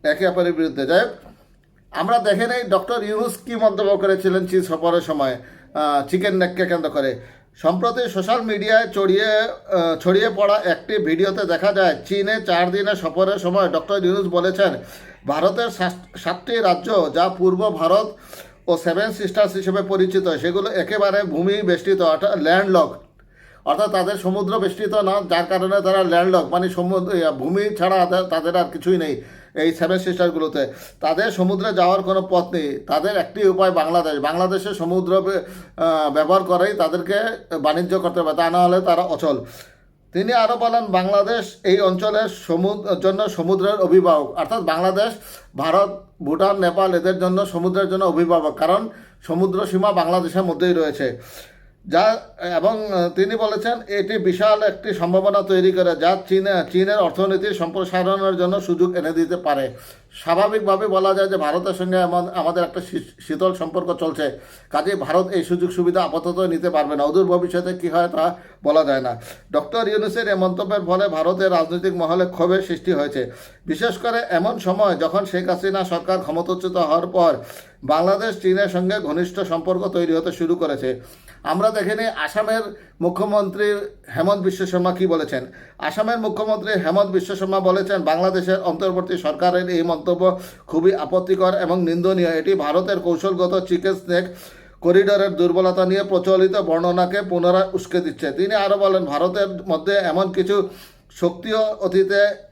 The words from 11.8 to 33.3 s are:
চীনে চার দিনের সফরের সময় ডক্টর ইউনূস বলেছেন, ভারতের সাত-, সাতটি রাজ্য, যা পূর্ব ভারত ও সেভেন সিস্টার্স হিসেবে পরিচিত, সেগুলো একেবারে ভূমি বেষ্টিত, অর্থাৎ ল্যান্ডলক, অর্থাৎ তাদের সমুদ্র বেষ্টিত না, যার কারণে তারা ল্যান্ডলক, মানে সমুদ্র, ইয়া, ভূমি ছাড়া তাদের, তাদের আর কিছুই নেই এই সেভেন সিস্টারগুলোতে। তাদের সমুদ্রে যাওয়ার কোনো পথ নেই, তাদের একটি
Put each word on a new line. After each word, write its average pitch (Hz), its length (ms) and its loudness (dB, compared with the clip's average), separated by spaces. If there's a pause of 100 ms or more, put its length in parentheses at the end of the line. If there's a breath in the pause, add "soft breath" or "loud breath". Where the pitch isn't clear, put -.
চীনে 196 400 -2
চার 175 240 2
দিনের 202 240 0
সফরের 190 440 -2
সময় 180 300 0
ডক্টর 180 360 -2
ইউনূস 185 220 0
বলেছেন, 175 480 0 (520 loud breath)
ভারতের 190 440 0
সাত-, - 480 -8
সাতটি 180 380 -6
রাজ্য, 180 580 2
যা 170 140 2
পূর্ব 185 420 0
ভারত 175 360 2 (600 loud breath)
ও 175 100 2
সেভেন 180 360 -2
সিস্টার্স 185 400 0
হিসেবে 190 300 -2
পরিচিত, 185 460 2
সেগুলো 175 420 -2
একেবারে 202 520 0
ভূমি 190 400 -2
বেষ্টিত, 185 380 0
অর্থাৎ 175 380 2
ল্যান্ডলক, 180 560 2 (680 soft breath)
অর্থাৎ 190 260 0
তাদের 190 260 0
সমুদ্র 185 420 -2
বেষ্টিত 196 360 -2
না, 202 340 2
যার 175 200 2
কারণে 190 320 2
তারা 190 240 2
ল্যান্ডলক, 175 460 4
মানে 180 180 0
সমুদ্র, 180 480 -2
ইয়া, 160 160 2
ভূমি 196 440 -2
ছাড়া 180 300 2
তাদের, 185 180 0
তাদের 170 320 -2
আর 175 160 2
কিছুই 175 260 0
নেই 147 240 -4 (320 loud breath)
এই 160 200 0
সেভেন 175 240 0
সিস্টারগুলোতে। 165 720 -2 (280 loud breath)
তাদের 160 300 0
সমুদ্রে 190 420 0
যাওয়ার 185 300 2
কোনো 185 280 0
পথ 175 220 2
নেই, 147 260 -4
তাদের 170 380 -2
একটি 196 320 0